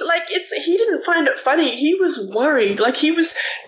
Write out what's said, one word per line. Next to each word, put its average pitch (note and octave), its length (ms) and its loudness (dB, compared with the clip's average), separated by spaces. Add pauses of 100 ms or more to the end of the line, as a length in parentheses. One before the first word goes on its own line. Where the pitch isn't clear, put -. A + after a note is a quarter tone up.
Like, E4+ 260 0
it's, - 360 -6
he F4 100 2
didn't A4+ 300 0
find E4 220 2
it C4 100 -2
funny. C4+ 400 2
He D4+ 160 2
was C#4+ 400 -2
worried. A3+ 460 2
Like, B3 160 2
he D4+ 160 2
was, E4 200 0 (360)